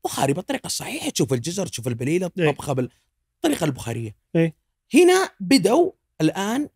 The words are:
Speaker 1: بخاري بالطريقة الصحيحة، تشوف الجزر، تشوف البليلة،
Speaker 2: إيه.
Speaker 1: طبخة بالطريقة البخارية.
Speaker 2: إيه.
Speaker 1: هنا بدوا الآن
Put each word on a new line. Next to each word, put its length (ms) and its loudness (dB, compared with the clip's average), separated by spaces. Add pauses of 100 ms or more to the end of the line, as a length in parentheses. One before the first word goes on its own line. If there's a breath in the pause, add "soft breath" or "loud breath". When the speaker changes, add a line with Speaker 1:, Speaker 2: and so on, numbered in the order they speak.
Speaker 1:
بخاري 300 0
بالطريقة 340 -6
الصحيحة، 420 -6
تشوف 240 0
الجزر، 340 -4
تشوف 200 -8
البليلة، 520 -2
Speaker 2:
إيه. 120 4
Speaker 1:
طبخة 220 -4
بالطريقة 880 -4
البخارية. 520 -6 (200)
Speaker 2:
إيه. 200 2 (380)
Speaker 1:
هنا 360 6 (100)
بدوا 520 2 (300)
الآن 540 -2